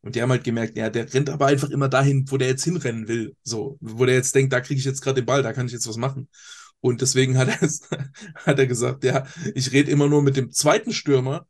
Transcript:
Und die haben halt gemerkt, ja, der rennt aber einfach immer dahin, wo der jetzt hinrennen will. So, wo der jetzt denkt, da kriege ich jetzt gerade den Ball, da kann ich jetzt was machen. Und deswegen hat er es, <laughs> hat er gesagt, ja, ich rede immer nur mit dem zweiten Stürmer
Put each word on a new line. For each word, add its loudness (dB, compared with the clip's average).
Und -12
die 0
haben 2
halt 2
gemerkt, -4
ja, -4
der -4
rennt 0
aber 0
einfach 2
immer -2
dahin, 4
wo -2
der 0
jetzt -2
hinrennen -4
will. -4
So, -8
wo 0
der 4
jetzt 2
denkt, 4
da 2
kriege -4
ich -2
jetzt -4
gerade 0
den -4
Ball, 2
da -2
kann -4
ich -6
jetzt -8
was -8
machen. -6
Und 0
deswegen 2
hat 2
er -2
es, -2
<laughs> -20
hat 0
er 4
gesagt, -4
ja, 0
ich -4
rede 4
immer 4
nur 4
mit 2
dem -2
zweiten 0
Stürmer 0